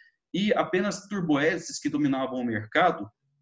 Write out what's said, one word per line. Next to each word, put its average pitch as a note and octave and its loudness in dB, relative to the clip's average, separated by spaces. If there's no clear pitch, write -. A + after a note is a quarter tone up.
e G3+ 0
apenas F#3 -2
turbohélices E3 0
que D3 -2
dominavam C3 0
o A#2+ -2
mercado, D3+ 0